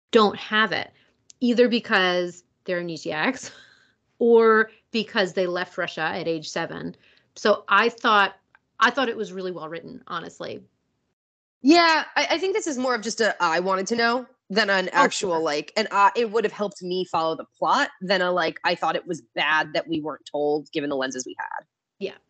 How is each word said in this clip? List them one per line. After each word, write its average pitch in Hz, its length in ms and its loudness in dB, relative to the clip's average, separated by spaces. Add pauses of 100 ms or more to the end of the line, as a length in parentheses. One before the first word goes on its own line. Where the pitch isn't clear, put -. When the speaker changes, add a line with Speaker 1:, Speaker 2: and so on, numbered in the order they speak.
(120)
Speaker 1:
don't 214 260 4
have 214 340 -2
it, - 200 -6 (480)
either 240 280 4
because 185 760 0 (220)
they're 180 160 -4
amnesiacs 165 680 -6 (360)
<laughs> - 340 -18
or 226 500 6 (220)
because 208 420 -2
they 185 140 0
left 180 300 -6
Russia 170 240 -6
at 170 260 -6
age 160 220 -4
seven. 165 460 -8 (400)
So - 340 2
I 208 200 4
thought, 208 460 2 (440)
I 233 120 4
thought 247 180 -2
it 226 80 -6
was 185 160 -8
really 185 180 -8
well 160 160 -10
written, 160 400 -14
honestly. 170 540 -12 (1000)
Speaker 2:
Yeah, 320 440 6 (100)
I, 285 160 0
I 330 60 0
think 381 180 -2
this 381 120 -4
is 269 100 -4
more 254 180 0
of 220 60 -4
just 220 180 -6
a, 208 240 2
"I 170 160 2
wanted 190 280 0
to 226 100 -2
know," 233 280 0 (240)
than 202 200 0
an 190 240 2
Speaker 1:
Oh, 165 40 0
Speaker 2:
actual, 202 380 2
Speaker 1:
sure. 160 60 0
Speaker 2:
like, 156 340 -4
and 220 160 -2
I, 202 240 6
it 233 160 0
would 214 140 0
have 196 80 -4
helped 202 280 -8
me 180 220 -4
follow 160 320 -2
the 123 80 -12 (140)
plot 208 320 0 (100)
than 185 220 0
a, 180 100 0
like, 165 320 -2
"I 175 120 0
thought 165 200 -2
it - 100 -8
was 165 160 -8 (140)
bad 156 380 0
that 165 120 -2
we 160 140 -4
weren't 147 320 -8
told 147 400 -2
given 147 180 -4
the 143 60 -2
lenses 131 300 -4
we - 120 -16
had." - 280 -10 (340)
Speaker 1:
Yeah, 160 140 -8 (160)